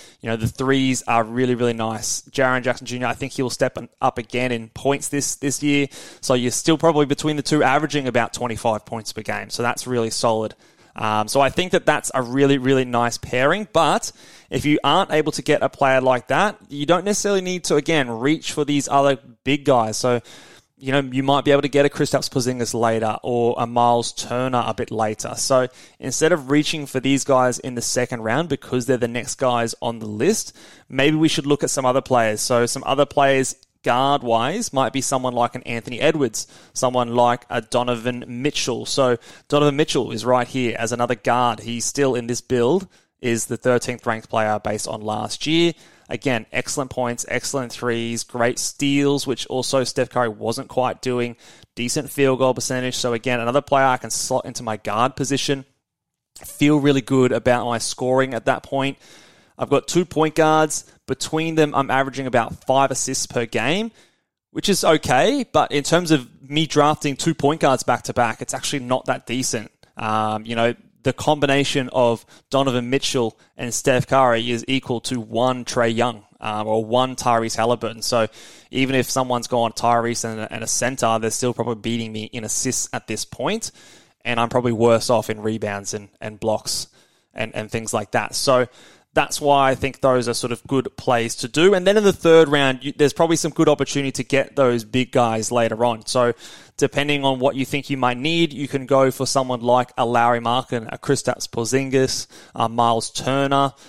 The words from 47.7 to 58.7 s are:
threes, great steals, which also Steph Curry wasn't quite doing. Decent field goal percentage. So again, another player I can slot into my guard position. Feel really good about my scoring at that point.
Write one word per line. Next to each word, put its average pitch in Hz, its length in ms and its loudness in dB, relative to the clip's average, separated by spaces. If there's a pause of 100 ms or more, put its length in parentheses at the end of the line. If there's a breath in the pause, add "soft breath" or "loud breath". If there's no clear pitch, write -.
threes, 117 520 -4
great 123 360 -2
steals, 139 640 0
which 123 220 -4
also 127 360 -2
Steph 123 260 -4
Curry 120 200 0
wasn't 110 380 -6
quite 127 340 -2
doing. 120 360 -4 (360 loud breath)
Decent 143 380 -4
field 135 260 4
goal 131 160 4
percentage. 127 420 -4
So 123 180 -2
again, 120 260 -2
another 120 220 0
player 135 240 2
I 127 120 2
can 113 140 -10
slot - 340 -2
into 127 160 -10
my 110 160 -6
guard 113 380 -2
position. 135 500 -2 (680)
Feel 147 440 2
really 139 220 4
good 127 300 4
about 117 340 2
my 117 120 -2
scoring 131 560 -2
at 113 120 -6
that 131 160 0
point. 139 360 -4 (600 soft breath)